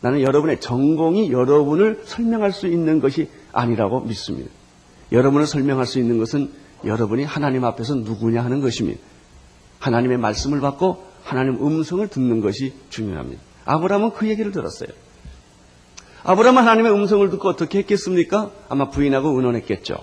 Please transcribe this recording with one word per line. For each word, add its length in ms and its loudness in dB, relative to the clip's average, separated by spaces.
나는 200 0
여러분의 380 2
전공이 720 0
여러분을 720 2
설명할 460 -2
수 160 -6
있는 320 2
것이 300 0
아니라고 500 0
믿습니다. 480 -8
여러분을 360 4
설명할 380 0
수 140 -4
있는 180 2
것은 340 -2
여러분이 380 0
하나님 400 -2
앞에서 320 -4
누구냐 480 -2
하는 180 -2
것입니다. 380 -2
하나님의 380 0
말씀을 420 -2
받고 460 -2
하나님 420 -2
음성을 420 -2
듣는 340 0
것이 320 -4
중요합니다. 520 -8
아브라함은 460 0
그 160 -4
얘기를 240 -2
들었어요. 380 -8
아브라함은 380 6
하나님의 320 4
음성을 360 4
듣고 200 -2
어떻게 300 -2
했겠습니까? 720 0
아마 200 -2
부인하고 400 0
의논했겠죠. 720 -2